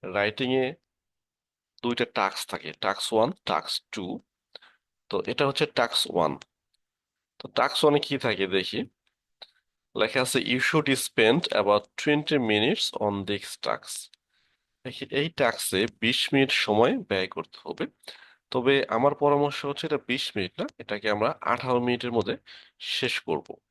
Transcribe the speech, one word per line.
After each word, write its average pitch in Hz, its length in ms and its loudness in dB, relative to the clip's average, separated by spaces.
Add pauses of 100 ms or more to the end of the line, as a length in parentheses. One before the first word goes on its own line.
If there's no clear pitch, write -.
(160)
রাইটিং 107 320 0 (160)
এ - 20 -2 (1160)
দুইটা 120 220 0 (140)
টাস্ক 98 220 0 (120)
থাকে, 78 180 -10 (140)
টাস্ক 98 300 -2
ওয়ান, 113 140 4 (220)
টাস্ক - 260 -2 (180)
টু। - 100 -8 (1040)
তো 101 60 -4 (140)
এটা 131 180 0
হচ্ছে 147 180 0 (120)
টাস্ক 120 240 0 (120)
ওয়ান। 80 180 2 (1040)
তো - 60 -18 (140)
টাস্ক 131 240 0
ওয়ান 147 160 6
এ - 80 2
কি 143 100 -4 (100)
থাকে 98 180 2 (120)
দেখি, 95 240 -2 (1200)
লেখা 113 260 2
আছে, - 120 0 (120)
"You 123 180 0
should 156 200 2 (200)
spend 120 340 4 (180)
about 104 220 4 (180)
twenty 151 360 2 (160)
minutes 113 320 2 (220)
on 101 80 0 (160)
this 101 180 -6 (160)
task।" - 320 -6 (880)
দেখি, 127 200 -12 (160)
এই 156 80 -2 (100)
টাস্কে 117 420 0 (220)
বিশ 117 180 0 (120)
মিনিট 135 180 4 (140)
সময় 110 280 4 (160)
ব্যয় 95 280 -2
করতে - 300 -10
হবে। - 180 -6 (680)
তবে 127 220 4 (220)
আমার 135 160 4 (100)
পরামর্শ 143 360 2 (100)
হচ্ছে 143 200 -6
এটা 147 120 0 (100)
বিশ 127 140 -2 (100)
মিনিট 95 260 -2
না, 226 60 -2 (160)
এটাকে 104 320 -6
আমরা 107 160 0 (220)
আঠারো 123 340 0
মিনিটের 123 300 -2
মধ্যে 113 180 0 (640)
শেষ 123 180 -2 (140)
করব। 73 200 -4 (220)